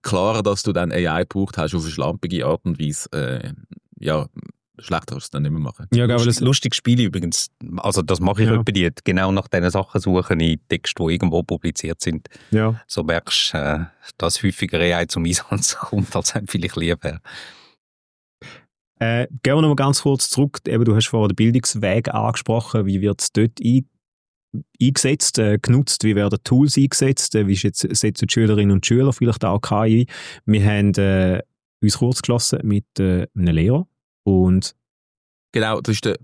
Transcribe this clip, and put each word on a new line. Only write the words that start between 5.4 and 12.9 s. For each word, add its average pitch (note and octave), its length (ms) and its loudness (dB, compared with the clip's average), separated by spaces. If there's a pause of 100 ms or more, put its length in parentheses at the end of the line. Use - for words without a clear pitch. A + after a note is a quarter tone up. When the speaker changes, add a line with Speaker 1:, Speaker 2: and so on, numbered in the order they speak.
Speaker 1:
nicht D2 100 -2
mehr D#2+ 80 -4
machen. D2 340 -10
Speaker 2:
Ja, A#2+ 100 4
aber A#2+ 100 2
Speaker 3:
Lustig-, A#2+ 200 2
Speaker 2:
das - 60 -4
Speaker 3:
lustiges B2+ 360 0
Spiel B2 240 2
übrigens. F2 480 -2 (300)
Also, F#2+ 240 0
das E2 180 -2
mache G2+ 220 2
ich A2 60 4
Speaker 2:
Ja. A2 60 4
Speaker 3:
heute A2+ 100 2
bei A2 80 0
dir. F2 200 2 (120)
Genau F#2+ 280 2
nach F#2+ 160 -2
diesen F2+ 220 0
Sachen F#2+ 300 -2
suche F2+ 380 0
ich D#2+ 200 2 (100)
Texte, - 340 -6
die E2 120 0
irgendwo E2+ 280 0
publiziert - 600 -6
sind. D#2+ 260 -6 (220)
Speaker 2:
Ja. A2 360 2
Speaker 3:
So - 160 -6